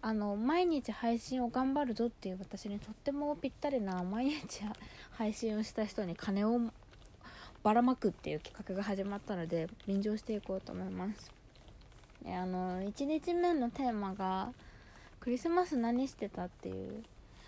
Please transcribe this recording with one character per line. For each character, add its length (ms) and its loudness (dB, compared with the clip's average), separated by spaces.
あ 100 0
の、 240 2
毎 300 4
日 260 2
配 280 2
信 240 -2
を 60 0
頑 260 2
張 100 4
る 80 0
ぞ 140 2
っ 20 0
て 200 -6
い 20 -2
う 80 -6
私 280 -10
に 120 -4
と 120 -10
っ 40 -10
て 160 -2
も 240 0
ぴ 140 -4
っ 20 -2
た 180 -2
り 100 2
な、 240 0
毎 260 0
日 340 -4
配 220 0
信 220 -2
を 60 2
し 100 -4
た 140 0
人 180 -2
に 120 -2
金 300 0
を 140 4
ば 140 8
ら 80 10
ま 120 6
く 140 2
っ 20 6
て 200 -6
い 40 0
う 40 -4
企 300 -12
画 40 -4
が 80 0
始 220 0
ま 140 -2
っ 20 -6
た 160 -4
の 100 -2
で、 220 0
便 160 2
乗 160 2
し 60 -8
て 100 -2
い 80 -2
こ 140 -4
う 60 -4
と 100 -14
思 120 -6
い 60 -4
ま 240 -4
す。 180 -14
で、 100 -6
あ 100 -2
の、 400 -2
一 220 -4
日 300 0
目 180 4
の 160 2
テ 140 -2
ー 100 2
マ 220 -2
が、 360 0
ク 100 -4
リ 80 2
ス 100 -2
マ 180 6
ス 120 0
何 320 2
し 20 -8
て 160 -4
た 160 -6
っ 60 -6
て 180 -12
い 180 -4
う 160 -8